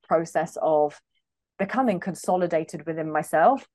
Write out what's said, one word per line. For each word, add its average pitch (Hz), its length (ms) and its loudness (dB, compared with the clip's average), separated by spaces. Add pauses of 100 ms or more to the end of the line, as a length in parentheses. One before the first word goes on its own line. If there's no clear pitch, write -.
process 165 540 -2
of 151 400 2 (560)
becoming 208 420 -2
consolidated 170 840 -2
within 160 260 -6
myself 160 640 2